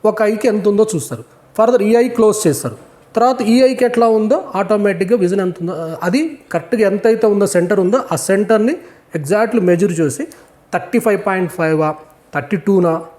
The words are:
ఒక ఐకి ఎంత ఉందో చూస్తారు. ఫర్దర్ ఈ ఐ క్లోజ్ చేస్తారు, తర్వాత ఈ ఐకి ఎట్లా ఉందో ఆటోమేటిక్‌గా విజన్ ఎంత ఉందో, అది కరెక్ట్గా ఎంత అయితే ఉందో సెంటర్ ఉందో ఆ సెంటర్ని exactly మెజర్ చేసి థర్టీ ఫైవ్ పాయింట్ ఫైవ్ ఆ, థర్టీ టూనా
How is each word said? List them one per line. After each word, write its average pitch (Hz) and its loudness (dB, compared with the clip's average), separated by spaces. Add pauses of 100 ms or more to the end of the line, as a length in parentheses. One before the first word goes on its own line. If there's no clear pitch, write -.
ఒక 214 -4 (140)
ఐకి 226 -2
ఎంత 202 -2
ఉందో 202 2 (120)
చూస్తారు. 123 -8 (340)
ఫర్దర్ 226 2
ఈ - 2 (120)
ఐ - 2 (120)
క్లోజ్ 214 4 (100)
చేస్తారు, 135 -4 (380)
తర్వాత 247 0 (140)
ఈ - 4 (140)
ఐకి 254 -2
ఎట్లా 233 2 (100)
ఉందో 214 2 (220)
ఆటోమేటిక్‌గా 202 0
విజన్ 190 0
ఎంత 180 -4
ఉందో, 175 -4 (340)
అది 226 0 (320)
కరెక్ట్గా 214 -2
ఎంత 202 -4
అయితే 226 2
ఉందో 202 2
సెంటర్ 180 2
ఉందో 226 2 (140)
ఆ 151 -2 (100)
సెంటర్ని 214 2 (420)
exactly 208 0 (100)
మెజర్ 175 2
చేసి 160 -2 (480)
థర్టీ 226 -2
ఫైవ్ 208 0
పాయింట్ 185 -2
ఫైవ్ 160 0
ఆ, - -4 (440)
థర్టీ 143 -4
టూనా 180 2 (260)